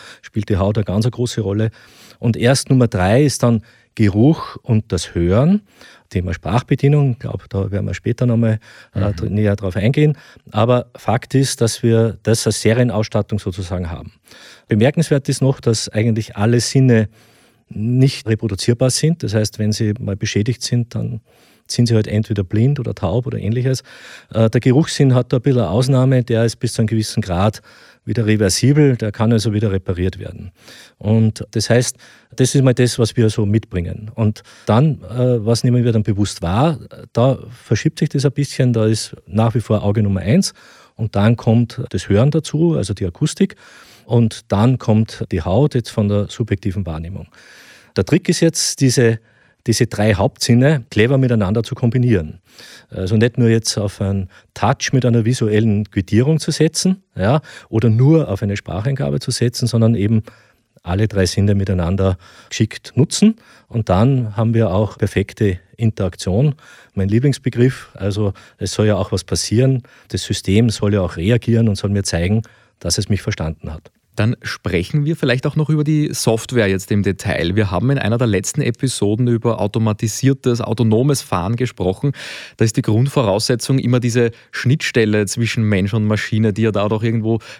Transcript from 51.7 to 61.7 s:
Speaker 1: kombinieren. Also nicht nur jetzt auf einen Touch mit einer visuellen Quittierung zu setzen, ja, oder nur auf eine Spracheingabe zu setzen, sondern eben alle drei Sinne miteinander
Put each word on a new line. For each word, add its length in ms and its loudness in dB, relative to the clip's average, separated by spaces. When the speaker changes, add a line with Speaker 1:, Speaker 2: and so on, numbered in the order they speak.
Speaker 1:
kombinieren. 640 0
Also 260 -4
nicht 220 2
nur 120 4
jetzt 280 0
auf 240 -4
einen 260 -2
Touch 360 -2
mit 140 2
einer 180 2
visuellen 680 0
Quittierung 480 0
zu 120 -6
setzen, 520 0
ja, 260 0
oder 200 2
nur 400 4
auf 120 -4
eine 160 -2
Spracheingabe 600 -4
zu 100 -8
setzen, 380 -2
sondern 260 2
eben 300 0
alle 260 -2
drei 200 0
Sinne 260 2
miteinander 640 0